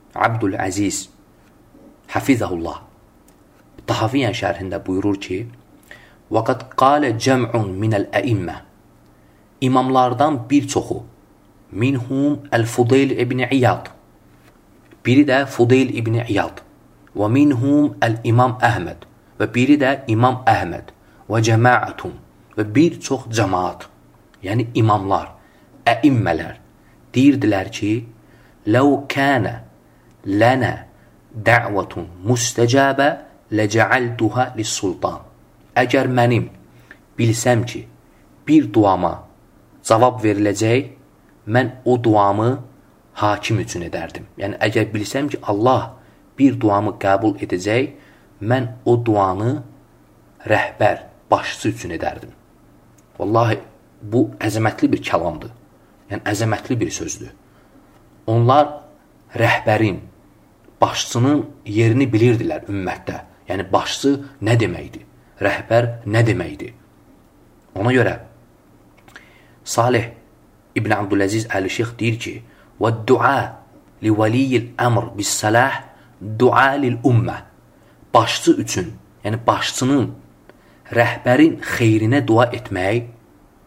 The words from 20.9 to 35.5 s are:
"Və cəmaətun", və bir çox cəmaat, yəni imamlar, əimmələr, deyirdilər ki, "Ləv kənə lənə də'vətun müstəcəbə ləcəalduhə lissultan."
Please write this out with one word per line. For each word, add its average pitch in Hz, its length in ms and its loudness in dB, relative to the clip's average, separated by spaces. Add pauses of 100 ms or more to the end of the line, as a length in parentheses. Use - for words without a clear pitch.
"Və 107 140 0
cəmaətun", 113 720 2 (440)
və 107 80 0
bir 139 360 2
çox 127 280 -6
cəmaat, 92 580 -2 (560)
yəni 117 320 -2
imamlar, 101 540 0 (580)
əimmələr, 113 680 2 (580)
deyirdilər 113 560 2
ki, 104 220 -4 (760)
"Ləv 131 420 2
kənə 139 460 0 (680)
lənə 110 500 2 (600)
də'vətun 101 720 0 (180)
müstəcəbə 127 840 2 (440)
ləcəalduhə 113 1040 0
lissultan." - 600 -4 (580)